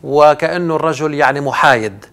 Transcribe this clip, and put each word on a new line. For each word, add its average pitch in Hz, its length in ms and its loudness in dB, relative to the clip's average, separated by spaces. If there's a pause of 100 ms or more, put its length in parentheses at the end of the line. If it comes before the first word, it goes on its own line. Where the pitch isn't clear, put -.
وكأنه 151 720 2
الرجل 151 380 -4
يعني 143 280 0
محايد؟ 117 720 0